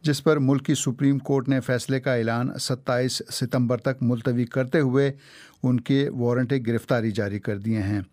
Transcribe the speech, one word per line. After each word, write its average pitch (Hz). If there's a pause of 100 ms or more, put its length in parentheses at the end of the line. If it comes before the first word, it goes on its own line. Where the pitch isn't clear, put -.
جس 147
پر 156
ملک 135
کی 151
سپریم 139
کورٹ 135
نے 135
فیصلے 127
کا 131
اعلان 117 (120)
ستائیس 127
ستمبر 123
تک 131
ملتوی 120
کرتے 131
ہوئے 135 (500)
ان 123
کے 139
وارنٹ 120 (140)
گرفتاری 117
جاری 101
کر 101
دیے 110
ہیں۔ 101 (120)